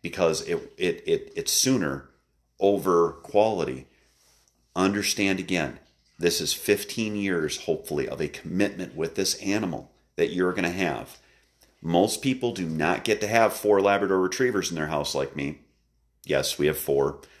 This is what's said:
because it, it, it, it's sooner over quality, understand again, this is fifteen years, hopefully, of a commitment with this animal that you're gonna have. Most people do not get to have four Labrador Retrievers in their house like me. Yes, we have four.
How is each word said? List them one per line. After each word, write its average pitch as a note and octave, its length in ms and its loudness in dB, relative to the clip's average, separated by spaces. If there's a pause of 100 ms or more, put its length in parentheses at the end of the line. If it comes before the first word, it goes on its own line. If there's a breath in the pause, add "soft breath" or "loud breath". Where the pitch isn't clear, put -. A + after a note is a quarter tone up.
because D#2+ 400 0
it, - 360 -4
it, F2 280 -2
it, - 300 -2
it's - 180 -4
sooner E2 560 0 (500)
over F#2 540 4 (100)
quality, F#2 640 0 (880 soft breath)
understand G2 640 0
again, E2+ 400 -2 (400)
this E2 220 2
is D2+ 120 -2
fifteen - 600 -2
years, F2+ 460 -2
hopefully, D2+ 460 -2
of D2 140 -6
a D2+ 60 -2
commitment F2+ 680 -4
with D#2+ 200 -4
this F#2+ 200 0
animal G2 560 -4 (260)
that E2 140 2
you're F2+ 220 2
gonna F2 160 -2
have. E2+ 480 -4 (640 soft breath)
Most F2 400 2
people B2+ 320 -2
do F2+ 140 -6
not D#2+ 360 -2
get G#2+ 180 0
to G#2 60 -2
have A2 260 4
four G#2 280 4
Labrador G2 380 4
Retrievers F#2+ 500 0
in E2+ 60 -6
their D#2 100 -2
house D2 300 -2
like C#2 200 -4
me. C#2+ 260 -6 (640)
Yes, - 360 0
we D2 80 4
have D2 100 0
four. C#2 440 0 (180 loud breath)